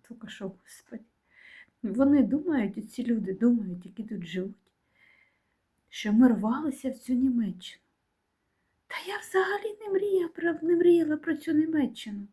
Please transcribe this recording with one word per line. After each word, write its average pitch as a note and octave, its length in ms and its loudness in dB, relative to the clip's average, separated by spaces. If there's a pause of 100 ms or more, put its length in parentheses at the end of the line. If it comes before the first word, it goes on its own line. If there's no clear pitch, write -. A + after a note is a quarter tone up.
Тільки A3+ 200 -18
що, - 200 -10
Господи. - 560 -16 (800)
Вони C4+ 400 4
думають, C4 680 -2
ці - 140 -8
люди G#3 280 -2
думають, G#3 520 0
які - 180 -12
тут G3 220 -10
живуть, F#3 460 -10 (1200)
що - 240 -2
ми B3 140 8
рвалися B3 640 0
в - 80 -8
цю - 160 -6
Німеччину. A#3 720 -2 (1080)
Та - 60 -12 (120)
я G#4 100 -8
взагалі G4+ 640 -2
не G#4+ 80 -10
мріяла F#4+ 380 0
про, E4 260 -2 (140)
не F4 80 4
мріяла E4+ 420 4
про D#4 180 -4
цю D#4+ 180 -6
Німеччину. C4+ 800 -2